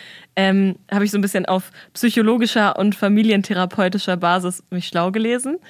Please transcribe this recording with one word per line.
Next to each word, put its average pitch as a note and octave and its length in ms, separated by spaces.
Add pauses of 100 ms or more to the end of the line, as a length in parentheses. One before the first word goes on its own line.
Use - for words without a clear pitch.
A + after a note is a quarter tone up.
(360)
ähm, F#3+ 400 (140)
hab G3+ 120
ich G3+ 80
so G3+ 80
ein - 20
bisschen G3 240
auf F#3 260 (220)
psychologischer A3+ 840
und G3+ 160
familientherapeutischer G3 1200
Basis F3+ 540
mich F3+ 160
schlau F3 240
gelesen. B3 480 (120)